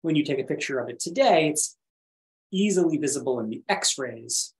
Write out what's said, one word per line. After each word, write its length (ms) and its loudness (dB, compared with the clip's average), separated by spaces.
When 120 0
you 100 4
take 140 0
a 60 -4
picture 340 -4
of 100 -4
it 120 -12
today, 480 4
it's 280 -2
easily 440 2
visible 440 -2
in 80 -6
the 200 -8
X-rays. 920 -4